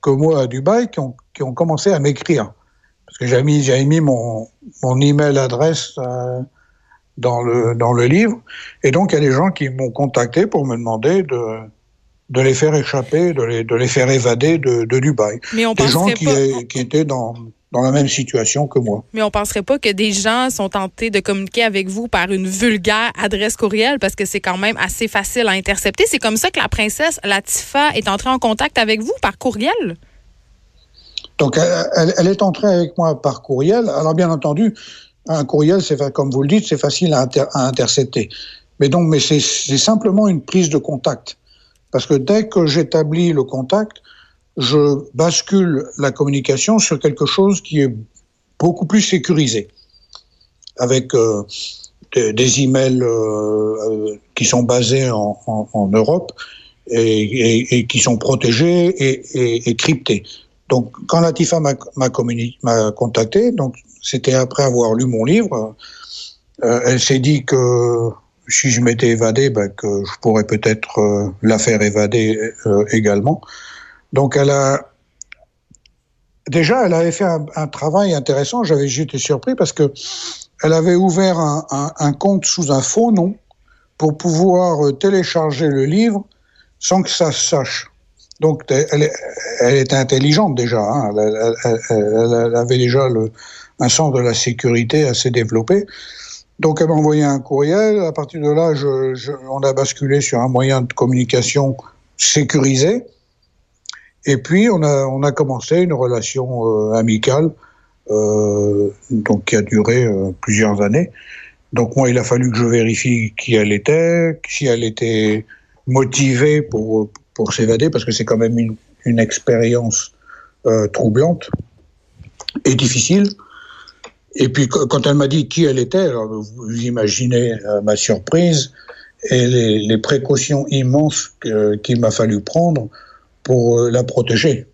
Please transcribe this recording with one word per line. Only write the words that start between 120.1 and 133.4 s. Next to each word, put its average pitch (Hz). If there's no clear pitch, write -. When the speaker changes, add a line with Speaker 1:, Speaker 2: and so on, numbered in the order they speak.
Speaker 1:
euh, 110
troublante 135
et 131
difficile. 143
Et 131
puis, 127
qu-, 139
quand 131
elle 143
m'a 143
dit 139
qui 165
elle 131
était, 123
alors 123
vous 110
imaginez, 120
euh, 104
ma 107
surprise 156
et 123
les, 113
les 107
précautions 139
immenses 139
que, 107
qu'il 120
m'a 110
fallu 110
prendre 151